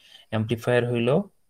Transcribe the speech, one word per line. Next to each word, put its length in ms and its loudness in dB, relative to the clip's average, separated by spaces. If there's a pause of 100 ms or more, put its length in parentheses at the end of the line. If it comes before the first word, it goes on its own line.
(300)
অ্যামপ্লিফায়ার 640 0
হইল 300 2 (280)